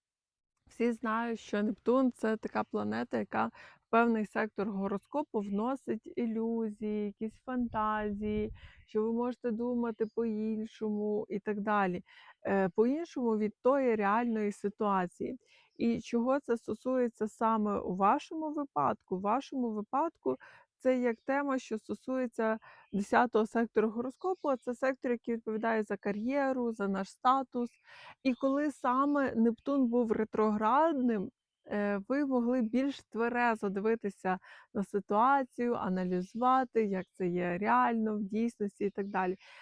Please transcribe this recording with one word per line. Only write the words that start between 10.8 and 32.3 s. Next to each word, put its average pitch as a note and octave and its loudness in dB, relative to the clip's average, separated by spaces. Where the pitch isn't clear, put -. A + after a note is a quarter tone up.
і G#3 -2
так G#3 -4
далі. G3 0
Е, G3 4
по-іншому A#3+ 0
від G#3+ -2
тої B3+ 4
реальної G#3+ 2
ситуації. G3+ -2
І A#3 0
чого B3 0
це A#3 -2
стосується A#3 -2
саме G#3+ 0
у - -4
вашому D4 0
випадку? C#4 -2
У F#3 -4
вашому A#3+ -2
випадку C4 -2
це B3+ 2
як A#3+ 0
тема, C#4 0
що A3 -8
стосується A3+ -4
десятого A3+ 4
сектору A3+ 2
гороскопу, C4+ -4
а C4 2
це B3 -6
сектор, C4 -2
який A#3+ -2
відповідає A3 -2
за G#3 -4
кар'єру, B3 -2
за G3+ -2
наш F#3+ -2
статус. B3+ 0
І C4 2
коли C#4 0
саме C4+ 2
Нептун B3 2
був A#3 2
ретроградним, A3 2
е, G3+ 0
ви C#4+ 0
могли B3+ 2